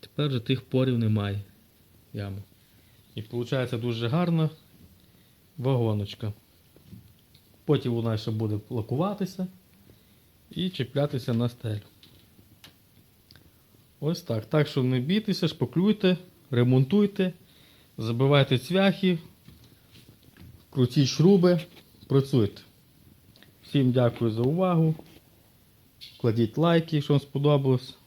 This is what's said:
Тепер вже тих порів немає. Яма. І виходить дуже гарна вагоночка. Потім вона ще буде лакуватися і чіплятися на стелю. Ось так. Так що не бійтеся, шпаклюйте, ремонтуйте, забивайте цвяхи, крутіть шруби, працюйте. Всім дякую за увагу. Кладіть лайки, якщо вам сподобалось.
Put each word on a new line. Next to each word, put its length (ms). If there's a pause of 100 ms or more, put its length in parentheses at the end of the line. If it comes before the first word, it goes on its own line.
Тепер 280
вже 120
тих 220
порів 360
немає. 420 (720)
Яма. 300 (720)
І 80
виходить 580
дуже 280
гарна 420 (1040)
вагоночка. 760 (1300)
Потім 280
вона 240
ще 140
буде 280 (120)
лакуватися 760 (1040)
і 200
чіплятися 640
на 140
стелю. 320 (2250)
Ось 220
так. 240
Так 220
що 140
не 180
бійтеся, 480
шпаклюйте, 680 (340)
ремонтуйте, 840 (680)
забивайте 600
цвяхи, 600 (1500)
крутіть 380
шруби, 520 (480)
працюйте. 540 (1000)
Всім 300
дякую 380
за 120
увагу. 520 (1300)
Кладіть 380
лайки, 380
якщо 180
вам 60
сподобалось. 760 (120)